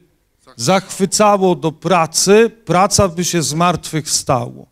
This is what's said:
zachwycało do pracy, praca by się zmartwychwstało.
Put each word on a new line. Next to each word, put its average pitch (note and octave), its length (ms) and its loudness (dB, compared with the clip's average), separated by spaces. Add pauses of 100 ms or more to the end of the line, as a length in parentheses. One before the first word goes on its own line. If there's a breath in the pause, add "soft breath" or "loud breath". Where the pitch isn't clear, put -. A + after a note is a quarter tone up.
(560)
zachwycało F#3+ 1000 0
do D3+ 160 -4
pracy, F#3+ 800 2 (140)
praca G3 420 2
by E3+ 180 -4
się E3+ 180 -2
zmartwychwstało. D3 1300 -4